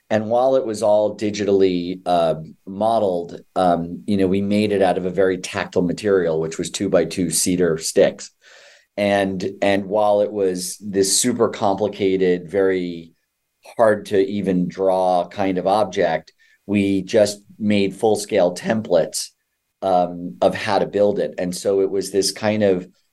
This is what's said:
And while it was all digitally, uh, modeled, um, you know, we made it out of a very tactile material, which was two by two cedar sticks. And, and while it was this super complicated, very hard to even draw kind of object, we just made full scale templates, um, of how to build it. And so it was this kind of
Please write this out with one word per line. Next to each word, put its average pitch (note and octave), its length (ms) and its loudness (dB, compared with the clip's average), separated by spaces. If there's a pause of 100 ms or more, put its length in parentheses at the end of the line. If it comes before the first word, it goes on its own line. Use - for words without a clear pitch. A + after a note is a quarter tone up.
(100)
And G#2+ 180 0
while B2+ 280 2
it C3 100 0
was A2 160 -4
all G#2 340 2
digitally, F#2+ 880 0
uh, E2+ 300 2 (300)
modeled, G2 760 -2 (120)
um, F2 520 0
you G#2 100 0
know, F#2+ 100 2
we F#2+ 140 0
made G#2 320 0
it G2 100 2
out F2+ 160 2
of F2 60 -4
a F#2 60 -4
very F#2 280 0
tactile F#2 440 -4
material, F2 580 0
which D#2+ 180 -6
was - 120 -6
two G2 180 -4
by F2+ 160 2
two F2 260 -2
cedar F2+ 480 0
sticks. - 520 0 (640)
And, G2+ 560 0 (100)
and G2+ 240 2
while G#2 340 2
it G#2 120 0
was F#2 460 -4
this G2 420 0
super A#2 280 2
complicated, F#2+ 1040 0
very F2+ 600 -2 (640)
hard G#2+ 300 2
to G#2 120 0
even F#2 500 0
draw F#2 600 0
kind G2 300 -4
of F2+ 80 -4
object, F#2 640 0 (340)
we G2 360 0
just G#2 400 0 (160)
made G2+ 360 0
full G#2+ 220 2
scale F2+ 380 0
templates, F#2+ 760 -2 (520)
um, F2 580 -2
of F#2 140 2
how G2+ 240 -2
to F2 80 2
build G2+ 320 0
it. E2 180 -4
And F2+ 180 -4
so G2 260 0
it F#2+ 100 0
was F#2 200 -4
this G2 220 0
kind G#2+ 300 -2
of F#2 260 2 (240)